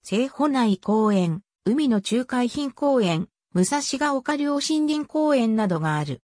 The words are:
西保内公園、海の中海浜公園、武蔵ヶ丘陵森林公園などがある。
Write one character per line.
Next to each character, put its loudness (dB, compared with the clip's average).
西 -2
保 -2
内 2
公 0
園、 0
海 2
の 2
中 -2
海 -2
浜 -4
公 2
園、 0
武 4
蔵 -2
ヶ 0
丘 -2
陵 -2
森 0
林 -2
公 0
園 2
な 0
ど 0
が 0
あ -2
る。 -8